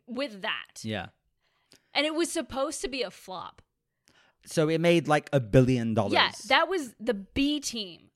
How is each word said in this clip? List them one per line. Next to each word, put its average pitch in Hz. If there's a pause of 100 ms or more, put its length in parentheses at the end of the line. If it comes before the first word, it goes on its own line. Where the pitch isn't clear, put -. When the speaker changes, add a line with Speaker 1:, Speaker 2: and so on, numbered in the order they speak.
Speaker 1:
with 233
that. 160
Speaker 2:
Yeah. 107 (880)
Speaker 1:
And 285
it 311
was 330
supposed 285
to 392
be 262
a 185
flop. - (800)
Speaker 2:
So 156
it 160
made, 170
like, 151
a 139
billion 120
dollars. 107
Speaker 1:
Yeah, 269 (160)
that 311
was 320
the 233
B 277
team 196